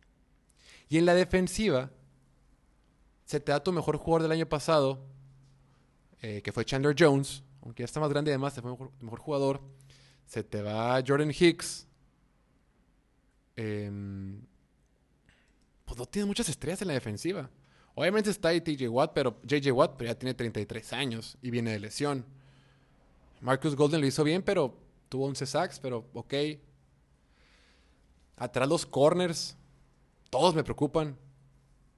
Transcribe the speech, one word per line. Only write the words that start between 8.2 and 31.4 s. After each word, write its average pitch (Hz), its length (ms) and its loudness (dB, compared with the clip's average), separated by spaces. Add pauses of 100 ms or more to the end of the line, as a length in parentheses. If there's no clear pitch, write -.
y - 20 2
demás, 139 220 -2
se 117 80 -12
fue 123 80 -8
mejor, 127 300 -14
mejor 113 180 -12
jugador. 139 420 -2 (680)
Se - 160 -6
te 104 200 -8
va 113 440 0
Jordan 143 240 2
Hicks. - 560 2 (1700)
Em, 101 840 -8 (1400)
pues - 140 -10
no 185 80 -10
tienes 202 200 -2
muchas 202 220 -2
estrellas 160 340 -6
en 190 60 -4
la 151 60 0
defensiva. 131 540 -4 (460)
Obviamente 202 360 2
está 170 180 0
ahí 170 120 4
T 160 160 -2
J 131 140 -2
Watt, 143 240 2
pero 127 280 0
J 135 140 0
J 139 160 4
Watt, 139 240 4
pero 120 140 -6
ya 117 80 -6
tiene 127 160 -4
treinta 117 260 -4
y 101 60 -4
tres - 260 -10
años 120 500 -6
y 127 80 -8
viene 117 200 -2
de 107 80 -4
lesión. 131 480 -4 (1120)
Marcus 135 340 0
Golden 147 260 4
lo 139 60 4
hizo 135 160 2
bien, 160 200 2
pero 165 340 0 (320)
tuvo 131 180 -4
once 139 200 -6
sacks, 160 340 -2
pero 123 320 -6
ok. 117 220 -8 (2000)
Atrás 123 320 -2
los 165 160 0
corners, 165 720 2 (720)
todos 160 260 4
me 151 100 0
preocupan. 147 520 -2 (800)